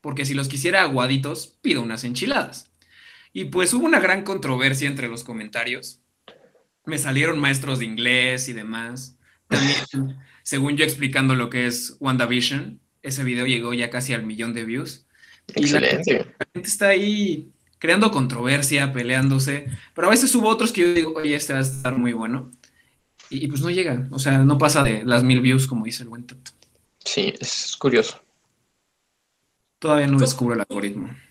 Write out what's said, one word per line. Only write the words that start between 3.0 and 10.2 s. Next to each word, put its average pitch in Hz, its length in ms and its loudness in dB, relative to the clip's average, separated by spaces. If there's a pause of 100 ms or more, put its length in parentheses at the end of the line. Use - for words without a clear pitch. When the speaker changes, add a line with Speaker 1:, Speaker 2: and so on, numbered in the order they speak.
Speaker 1:
Y 185 140 -8
pues 175 280 0
hubo 254 120 2
una 302 140 4
gran 185 240 2
controversia 135 640 0
entre 135 200 -6
los 117 160 -10
comentarios. 117 760 -10 (880)
Me 156 120 -6
salieron 143 400 0
maestros 139 420 0
de 113 40 -4
inglés 123 640 0
y 123 60 -10
demás. 117 600 -10 (320)
También, 139 280 2 (160)
<laughs> 135 300 -4 (200)